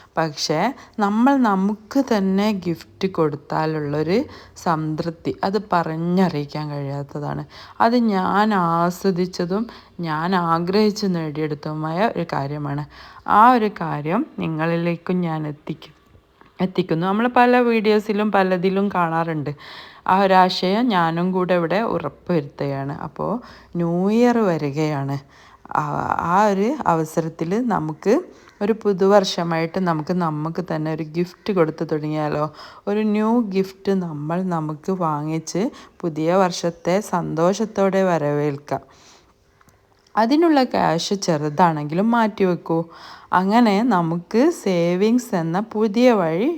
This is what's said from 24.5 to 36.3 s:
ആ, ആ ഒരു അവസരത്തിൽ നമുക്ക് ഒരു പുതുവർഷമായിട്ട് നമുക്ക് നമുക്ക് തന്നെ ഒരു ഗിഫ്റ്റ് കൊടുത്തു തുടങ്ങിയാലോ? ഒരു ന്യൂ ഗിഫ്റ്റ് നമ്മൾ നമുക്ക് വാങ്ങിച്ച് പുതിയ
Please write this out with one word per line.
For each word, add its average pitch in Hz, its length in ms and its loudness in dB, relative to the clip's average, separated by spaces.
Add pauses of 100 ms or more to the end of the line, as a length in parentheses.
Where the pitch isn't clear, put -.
ആ, 151 60 2 (380)
ആ 170 140 0 (120)
ഒരു 202 200 2 (200)
അവസരത്തിൽ 165 640 -2 (180)
നമുക്ക് 156 460 0 (460)
ഒരു 208 120 2
പുതുവർഷമായിട്ട് 190 1080 2
നമുക്ക് 165 320 0
നമുക്ക് 165 520 -2
തന്നെ 156 280 -4
ഒരു 160 120 -6
ഗിഫ്റ്റ് 175 480 -4
കൊടുത്തു 160 320 0
തുടങ്ങിയാലോ? 151 600 -2 (420)
ഒരു 202 160 0
ന്യൂ 214 280 0 (180)
ഗിഫ്റ്റ് 190 440 -2
നമ്മൾ 165 500 -4
നമുക്ക് 160 500 -4
വാങ്ങിച്ച് 160 720 -4 (380)
പുതിയ 160 340 0